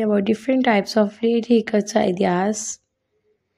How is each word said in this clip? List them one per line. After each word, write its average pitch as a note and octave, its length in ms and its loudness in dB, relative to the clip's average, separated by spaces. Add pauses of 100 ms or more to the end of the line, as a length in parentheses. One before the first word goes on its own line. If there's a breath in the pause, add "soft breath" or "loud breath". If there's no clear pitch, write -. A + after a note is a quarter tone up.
about G#3 220 0
different B3+ 400 0
types G#3 300 0
of G#3 240 0
laid A#3 260 0
haircuts G#3+ 500 0
ideas. F#3+ 840 -2 (800)